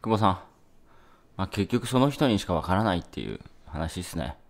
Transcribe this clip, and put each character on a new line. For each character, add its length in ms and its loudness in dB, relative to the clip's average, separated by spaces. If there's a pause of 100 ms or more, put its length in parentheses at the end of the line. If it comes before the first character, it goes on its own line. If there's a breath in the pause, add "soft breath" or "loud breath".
久 140 2
保 20 0
さ 120 4
ん。 100 0 (960 soft breath)
ま 80 -2
あ、 20 -14
結 200 -2
局 200 0
そ 120 2
の 100 6
人 180 2
に 120 4
し 60 -6
か 80 -2
わ 80 2
か 140 0
ら 80 2
な 120 2
い 40 -2
っ 40 -6
て 180 -12
い 120 -8
う 60 -10 (260)
話 360 -6
っ 20 -8
す 140 -8
ね。 200 -6 (120)